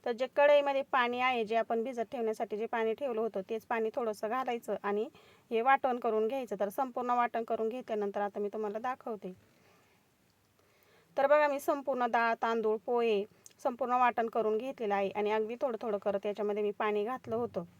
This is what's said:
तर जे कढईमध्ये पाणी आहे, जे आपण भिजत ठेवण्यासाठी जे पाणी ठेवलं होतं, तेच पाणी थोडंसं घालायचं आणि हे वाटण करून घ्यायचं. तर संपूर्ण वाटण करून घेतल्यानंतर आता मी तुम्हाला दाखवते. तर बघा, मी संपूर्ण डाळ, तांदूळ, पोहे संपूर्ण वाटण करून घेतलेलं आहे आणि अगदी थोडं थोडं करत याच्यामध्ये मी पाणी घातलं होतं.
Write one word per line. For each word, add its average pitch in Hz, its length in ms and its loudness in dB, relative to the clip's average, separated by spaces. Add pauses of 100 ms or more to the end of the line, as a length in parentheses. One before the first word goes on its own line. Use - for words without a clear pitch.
तर 247 80 -2
जे 247 140 -2 (100)
कढईमध्ये 285 460 6
पाणी 247 380 2
आहे, 254 240 2
जे 220 120 0
आपण 226 280 2
भिजत 233 180 -4 (100)
ठेवण्यासाठी 220 440 -2
जे 226 100 -4
पाणी 226 280 0
ठेवलं 226 260 -4
होतं, 208 200 -2 (100)
तेच 226 120 -4
पाणी 226 320 -2
थोडंसं 220 340 -2
घालायचं 240 540 -4
आणि 208 260 -2 (420)
हे 226 100 0
वाटण 262 380 2
करून 220 300 0
घ्यायचं. 254 320 -4
तर 202 80 0
संपूर्ण 247 420 -4
वाटण 240 340 0
करून 226 240 -2
घेतल्यानंतर 214 520 -4
आता 202 200 -4
मी 202 120 -2
तुम्हाला 214 260 -4
दाखवते. 233 540 -8 (1800)
तर 277 100 4
बघा, 294 220 6
मी 285 120 0
संपूर्ण 269 500 -2
डाळ, 233 320 2
तांदूळ, 226 340 0
पोहे 226 480 0 (380)
संपूर्ण 247 300 -2
वाटण 240 340 2
करून 220 320 0
घेतलेलं 240 360 -4
आहे 196 140 0
आणि 208 220 -2
अगदी 220 300 -2
थोडं 247 200 -2
थोडं 208 180 -2
करत 196 280 -2
याच्यामध्ये 208 360 -2
मी 208 80 0
पाणी 208 340 0
घातलं 233 320 -6
होतं. 233 280 -4 (160)